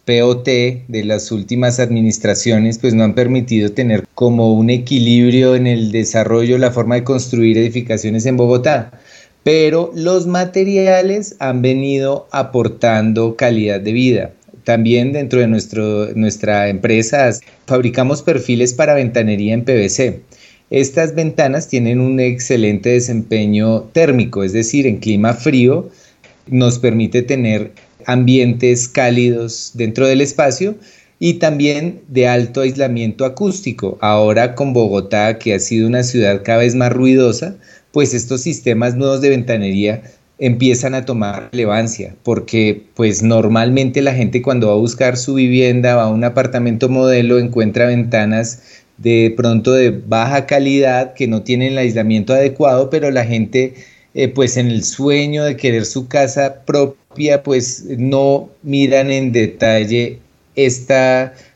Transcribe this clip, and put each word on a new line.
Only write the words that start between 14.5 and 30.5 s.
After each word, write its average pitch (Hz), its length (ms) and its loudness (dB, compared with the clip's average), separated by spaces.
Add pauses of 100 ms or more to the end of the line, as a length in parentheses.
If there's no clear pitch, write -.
También 120 480 2
dentro 131 300 0
de 117 60 2
nuestro, 107 680 -2
nuestra 104 540 0
empresa 113 600 0 (360)
fabricamos 127 560 0
perfiles 123 520 0
para 147 200 2
ventanería 113 600 0
en 120 120 -2
P 131 100 2
V 101 140 2
C. 120 320 -4 (480)
Estas 147 460 0
ventanas 156 520 -2
tienen 120 320 0
un 131 220 0
excelente 120 720 0
desempeño 110 920 0 (100)
térmico, 123 540 2
es 92 80 -4
decir, 127 340 0
en 101 120 -2
clima 107 340 0
frío 139 560 2 (580)
nos 127 320 2
permite 113 440 0
tener 113 500 -2 (320)
ambientes 123 840 2
cálidos 120 840 -2
dentro 120 340 -2
del 135 140 2
espacio 147 540 -2 (440)